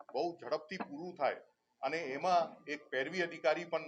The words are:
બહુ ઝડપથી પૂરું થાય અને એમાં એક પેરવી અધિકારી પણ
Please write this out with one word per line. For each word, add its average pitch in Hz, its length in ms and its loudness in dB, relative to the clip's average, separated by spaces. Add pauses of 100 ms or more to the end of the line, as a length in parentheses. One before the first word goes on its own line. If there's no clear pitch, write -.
(140)
બહુ 165 240 2
ઝડપથી 156 400 -2
પૂરું 170 380 -8
થાય 127 200 4 (460)
અને 147 160 0
એમાં 165 760 0
એક 147 180 -8
પેરવી 156 320 0
અધિકારી 170 440 0
પણ 165 220 -2